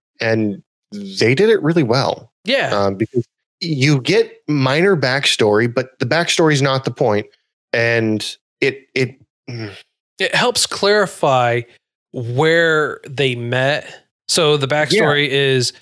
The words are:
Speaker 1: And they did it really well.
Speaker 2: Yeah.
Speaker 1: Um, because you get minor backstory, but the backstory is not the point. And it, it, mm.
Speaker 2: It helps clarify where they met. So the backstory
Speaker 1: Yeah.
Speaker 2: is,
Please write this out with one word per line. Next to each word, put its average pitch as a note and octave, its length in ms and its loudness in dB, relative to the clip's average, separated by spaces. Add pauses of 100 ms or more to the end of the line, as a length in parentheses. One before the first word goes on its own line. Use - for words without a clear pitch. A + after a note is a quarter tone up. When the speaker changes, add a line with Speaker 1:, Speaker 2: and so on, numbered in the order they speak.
(220)
Speaker 1:
And A2 400 -2 (280)
they G2+ 440 -2
did G#3 160 4
it A3 120 2
really E3 200 2
well. A#2 500 -2 (140)
Speaker 2:
Yeah. G#3 280 0
Speaker 1:
Um, G2 200 0
because A2+ 320 -4 (340)
you D3 400 0
get F#3 480 -2
minor D3+ 480 2
backstory, A#2+ 760 0
but - 260 -6
the B2+ 80 -4
backstory D#3+ 480 2
is C3+ 80 0
not C3+ 240 0
the B2 40 -4
point. G#2+ 360 0 (480)
And A#2 500 0 (380)
it, C3+ 320 -2
it, C3 240 -2 (320)
mm. A2+ 200 -10 (480)
Speaker 2:
It F#3+ 160 -2
helps A#3 320 0
clarify C#3 920 0 (520)
where D3+ 960 0
they C3+ 260 -2
met. B2+ 680 -4 (240)
So D3+ 280 2
the C3+ 120 -2
backstory D3 600 0
Speaker 1:
Yeah. C3 80 -2
Speaker 2:
is, C3+ 460 0